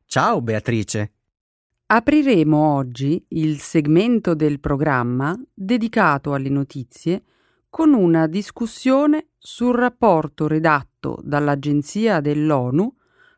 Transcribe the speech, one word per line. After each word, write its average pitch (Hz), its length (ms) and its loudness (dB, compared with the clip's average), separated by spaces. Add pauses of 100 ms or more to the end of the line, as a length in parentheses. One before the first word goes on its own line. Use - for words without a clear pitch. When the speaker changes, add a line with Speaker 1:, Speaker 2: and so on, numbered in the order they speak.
Speaker 1:
Ciao, 175 360 0
Beatrice! 110 720 -4 (760)
Speaker 2:
Apriremo 226 720 2
oggi 139 680 0
il 156 320 -2
segmento 175 760 0
del 147 280 -2
programma 139 760 -2 (160)
dedicato 190 800 -2
alle 135 160 -4
notizie 139 760 -6 (460)
con 311 240 2
una 165 340 4
discussione 262 1080 -2
sul - 380 -2
rapporto 196 720 0
redatto 151 720 -2
dall'Agenzia 147 1000 -2
dell'onu 147 760 0 (420)